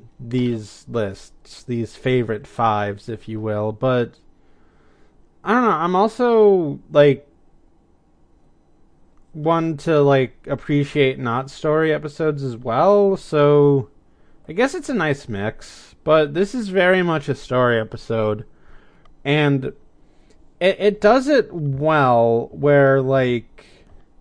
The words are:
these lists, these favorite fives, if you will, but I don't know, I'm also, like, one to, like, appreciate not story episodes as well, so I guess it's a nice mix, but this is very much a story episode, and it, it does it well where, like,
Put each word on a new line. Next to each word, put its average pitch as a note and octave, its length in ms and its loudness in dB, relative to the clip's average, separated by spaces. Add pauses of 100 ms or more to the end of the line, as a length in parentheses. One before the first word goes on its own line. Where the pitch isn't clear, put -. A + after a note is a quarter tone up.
(180)
these A#2+ 720 -6
lists, - 760 -10
these A#2 300 -8
favorite A#2+ 520 -4
fives, G#2 640 -4
if A2+ 200 -14
you A2 100 -10
will, G#2+ 340 -4
but B2 460 -2 (1300)
I F3+ 80 -2
don't B3 120 2
know, A3 60 2
I'm E3+ 240 -2
also, G#3 840 2 (100)
like, D3 360 4 (2000)
one E3 460 -2
to, D3+ 220 0
like, C#3 340 2 (140)
appreciate C#3+ 680 0
not C3 320 -6
story D#3 420 -2
episodes D3+ 500 -6
as B2+ 140 -8
well, F3+ 600 2
so C#3+ 720 2 (600)
I D#3 40 -14
guess B3 220 -2
it's F4 140 -10
a C#4+ 60 -4
nice D#3 340 -4
mix, - 720 -10
but D#3 320 2
this G3 200 -2
is A3+ 140 -6
very F#3 340 2
much D#3+ 260 -2
a C3+ 60 -4
story B2 440 0
episode, A2 640 -4 (800)
and C#3+ 420 0
it, - 1120 -6
it G3 200 0
does B3 280 2
it C#4 240 0
well C3+ 1000 0
where, C#3 500 4
like, C3 640 -2 (560)